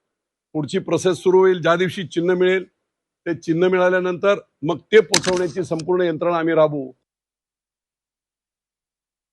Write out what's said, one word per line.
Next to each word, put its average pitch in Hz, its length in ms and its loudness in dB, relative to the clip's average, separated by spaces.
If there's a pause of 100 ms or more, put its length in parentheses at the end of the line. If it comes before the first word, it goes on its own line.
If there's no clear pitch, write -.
(520)
पुढची 156 260 -4
प्रोसेस 170 380 -2
सुरू 185 220 2
होईल. 185 240 4
ज्या 165 140 2
दिवशी 180 300 -4
चिन्ह 170 280 -2
मिळेल, 185 300 0 (640)
ते 170 80 -4
चिन्ह 170 340 0
मिळाल्यानंतर 180 720 0 (240)
मग 160 160 -4
ते 214 220 4
पोचवण्याची 180 640 -2
संपूर्ण 175 380 -2
यंत्रणा 170 360 -2
आम्ही 165 160 -2
राबवू. 151 380 0 (2500)